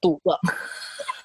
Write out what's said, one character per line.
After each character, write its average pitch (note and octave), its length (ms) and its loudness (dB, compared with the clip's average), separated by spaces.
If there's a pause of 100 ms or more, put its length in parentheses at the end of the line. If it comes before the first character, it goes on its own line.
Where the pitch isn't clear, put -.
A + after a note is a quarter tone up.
堵 E3+ 240 4
了。” F3 120 4 (880)